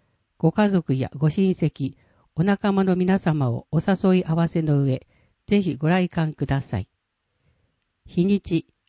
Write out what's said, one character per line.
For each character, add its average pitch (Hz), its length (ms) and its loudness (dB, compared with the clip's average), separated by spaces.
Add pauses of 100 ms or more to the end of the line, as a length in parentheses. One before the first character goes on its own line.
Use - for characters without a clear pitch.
(360)
ご 165 160 0
家 208 160 2
族 175 260 0
や 131 220 -4
ご 151 140 0
親 190 220 0
戚、 139 420 -4 (400)
お 160 100 0
仲 202 280 0
間 190 120 2
の 185 120 2
皆 185 220 2
様 151 300 0
を 120 220 -6
お 160 100 0
誘 185 400 2
い - 60 -4
合 160 80 -2
わ 170 140 0
せ 170 120 -2
の 147 220 2
上、 131 240 -2 (400)
ぜ 202 160 2
ひ 156 140 -4
ご 151 120 -2
来 180 200 0
館 156 260 -4
く - 120 -6
だ 139 140 -2
さ 107 200 -6
い。 - 80 -10 (1160)
日 175 200 -2
に 196 160 2
ち、 - 260 -4 (220)